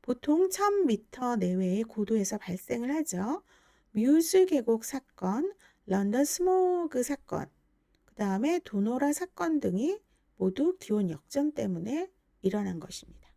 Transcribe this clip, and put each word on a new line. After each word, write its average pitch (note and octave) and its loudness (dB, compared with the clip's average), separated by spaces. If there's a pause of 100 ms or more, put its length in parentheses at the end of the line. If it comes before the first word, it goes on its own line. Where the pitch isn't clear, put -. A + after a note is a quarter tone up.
보통 D4+ 2
천 G4+ 2
미터 A#3+ 0
내외의 F#3 0
고도에서 G#3+ -2
발생을 A#3 -6
하죠. C#4 -4 (480)
뮤즈 D#4+ 4
계곡 A#3 0
사건, C4+ -4 (320)
런던 G3+ 2
스모그 F4+ 2
사건, - -6 (560)
그다음에 G#3 0
도노라 B3 0
사건 E4 -2
등이 A#3+ 0 (360)
모두 C4 0
기온 G#3 -2
역전 C#4 -2
때문에 A#3 -4 (320)
일어난 G3 -2
것입니다. - -16